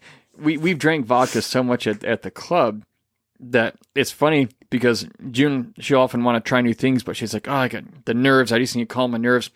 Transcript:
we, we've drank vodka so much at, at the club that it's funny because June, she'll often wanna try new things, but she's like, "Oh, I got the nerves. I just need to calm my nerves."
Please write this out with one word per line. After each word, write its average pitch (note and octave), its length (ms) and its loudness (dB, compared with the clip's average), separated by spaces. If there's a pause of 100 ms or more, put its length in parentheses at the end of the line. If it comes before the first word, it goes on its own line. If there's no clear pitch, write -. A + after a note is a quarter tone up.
(380)
we, D3+ 200 0
we've E3 200 0
drank D3 280 0
vodka B2 340 2
so B2+ 220 -2
much B2 240 -2
at, G#2+ 180 -4
at A2+ 160 -2
the F#2+ 100 -10
club A#2 540 -2 (580)
that A#2+ 340 0 (180)
it's C3+ 160 0
funny D3 380 2 (200)
because A#2+ 400 0 (220)
June, C3 500 -2
she'll C3+ 200 2
often B2 240 0
wanna A#2+ 160 2
try B2+ 200 0
new A#2+ 140 2
things, C3 280 0
but - 140 -8
she's G#2+ 180 -8
like, G#2+ 140 -8
"Oh, C#3+ 60 -2
I C3 140 0
got G#2 140 -10 (220)
the A#2+ 100 -2
nerves. C3 380 4
I A#2 60 4
just B2 180 -2
need A#2 120 -4
to - 60 -12
calm B2+ 160 0
my A#2 80 -4
nerves." A#2+ 380 0